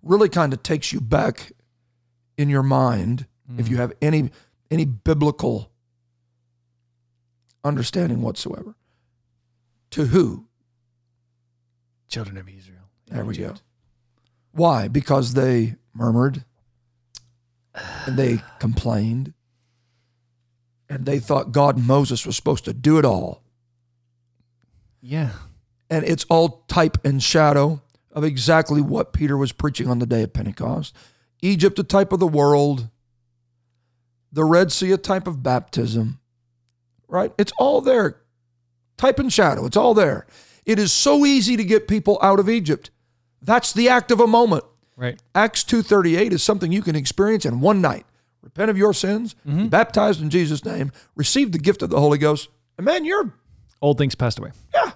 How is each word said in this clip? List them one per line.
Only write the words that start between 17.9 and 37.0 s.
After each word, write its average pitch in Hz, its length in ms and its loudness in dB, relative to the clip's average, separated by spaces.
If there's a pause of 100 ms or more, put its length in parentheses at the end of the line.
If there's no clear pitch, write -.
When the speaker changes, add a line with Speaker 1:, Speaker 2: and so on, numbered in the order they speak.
Speaker 1:
and 131 100 -4
they 123 220 0 (120)
<sighs> - 80 -20
complained 117 760 -2 (1500)
and 131 180 -8
they 120 120 -2
thought 131 340 -4
God 143 240 2
and 120 100 0
Moses 127 400 0
were - 60 -8
supposed - 320 -4
to - 80 -8
do 147 260 2
it 147 60 4
all. 95 380 -2 (1600)
Speaker 2:
Yeah. 139 300 -6 (580)
Speaker 1:
And 160 180 -2
it's 165 240 -4
all 165 380 2
type 165 360 2
and 135 180 0
shadow 147 600 2 (300)
of 151 120 -4
exactly 151 560 2
what - 320 -2
Peter 143 240 -2
was 135 160 -2
preaching - 360 -4
on 123 120 0
the 123 60 -2
day 117 160 0
of - 100 -6
Pentecost. 117 640 -6 (480)
Egypt, 190 360 2
a 202 40 -2
type 196 300 0
of 185 80 0
the 185 60 2
world. 143 640 2 (1400)
The 156 120 0
Red 170 280 4
Sea, 185 200 0
a 190 60 2
type 190 280 -4
of 151 160 -8
baptism. 117 760 -4 (880)